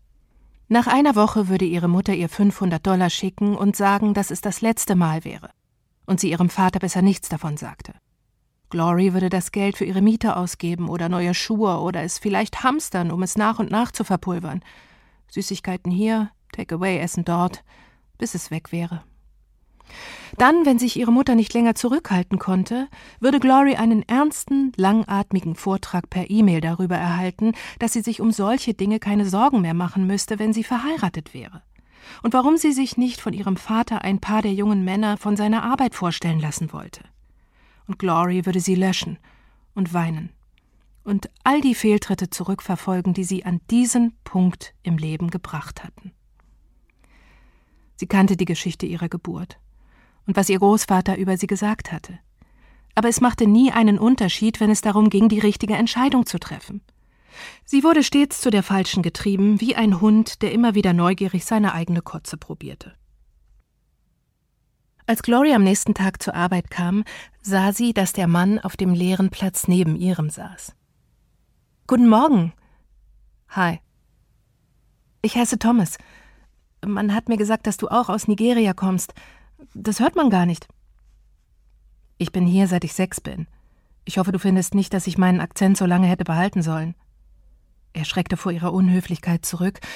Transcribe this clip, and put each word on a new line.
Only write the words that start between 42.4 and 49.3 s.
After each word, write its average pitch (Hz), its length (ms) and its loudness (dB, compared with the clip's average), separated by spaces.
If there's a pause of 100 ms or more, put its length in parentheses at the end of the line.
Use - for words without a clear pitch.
die 190 100 -4
sie 180 220 -6
an 175 240 -2
diesen 233 540 2
Punkt - 580 -2
im 170 160 -2
Leben 156 320 -4
gebracht - 540 -10
hatten. - 280 -20 (1800)
Sie 185 120 -10
kannte 196 300 4
die 180 80 -2
Geschichte 170 420 -6
ihrer 170 200 -6
Geburt 175 520 -10 (640)